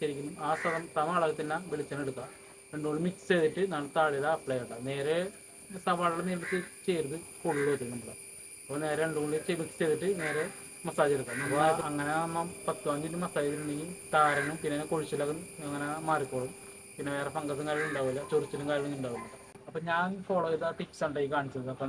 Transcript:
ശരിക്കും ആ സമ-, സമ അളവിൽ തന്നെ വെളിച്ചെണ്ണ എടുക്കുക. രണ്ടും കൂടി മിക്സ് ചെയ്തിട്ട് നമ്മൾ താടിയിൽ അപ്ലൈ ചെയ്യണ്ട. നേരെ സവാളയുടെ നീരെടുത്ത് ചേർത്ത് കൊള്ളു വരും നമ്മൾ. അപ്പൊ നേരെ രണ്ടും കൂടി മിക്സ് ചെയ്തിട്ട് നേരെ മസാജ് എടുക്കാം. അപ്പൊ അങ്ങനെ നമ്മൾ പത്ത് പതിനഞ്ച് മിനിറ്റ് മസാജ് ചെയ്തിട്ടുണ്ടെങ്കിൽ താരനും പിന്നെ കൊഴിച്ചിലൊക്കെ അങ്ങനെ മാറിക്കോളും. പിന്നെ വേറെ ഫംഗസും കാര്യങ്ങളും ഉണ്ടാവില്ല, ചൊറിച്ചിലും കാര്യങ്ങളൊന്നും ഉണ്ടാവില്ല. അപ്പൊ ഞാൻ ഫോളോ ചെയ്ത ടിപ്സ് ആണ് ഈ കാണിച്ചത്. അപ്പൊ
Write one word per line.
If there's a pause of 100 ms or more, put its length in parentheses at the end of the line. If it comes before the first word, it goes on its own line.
ശരിക്കും (200)
ആ (120)
സമ-,
സമ (100)
അളവിൽ
തന്നെ (140)
വെളിച്ചെണ്ണ
എടുക്കുക. (440)
രണ്ടും
കൂടി
മിക്സ്
ചെയ്തിട്ട് (100)
നമ്മൾ
താടിയിൽ
അപ്ലൈ
ചെയ്യണ്ട. (140)
നേരെ (680)
സവാളയുടെ
നീരെടുത്ത് (260)
ചേർത്ത് (240)
കൊള്ളു
വരും
നമ്മൾ. (520)
അപ്പൊ
നേരെ
രണ്ടും
കൂടി
മിക്സ്
ചെയ്തിട്ട് (140)
നേരെ (440)
മസാജ്
എടുക്കാം.
അപ്പൊ (300)
അങ്ങനെ
നമ്മൾ (200)
പത്ത്
പതിനഞ്ച്
മിനിറ്റ്
മസാജ്
ചെയ്തിട്ടുണ്ടെങ്കിൽ (240)
താരനും
പിന്നെ
കൊഴിച്ചിലൊക്കെ (320)
അങ്ങനെ (220)
മാറിക്കോളും. (440)
പിന്നെ
വേറെ
ഫംഗസും
കാര്യങ്ങളും
ഉണ്ടാവില്ല, (100)
ചൊറിച്ചിലും
കാര്യങ്ങളൊന്നും
ഉണ്ടാവില്ല. (400)
അപ്പൊ (120)
ഞാൻ (200)
ഫോളോ
ചെയ്ത
ടിപ്സ്
ആണ്
ഈ
കാണിച്ചത്.
അപ്പൊ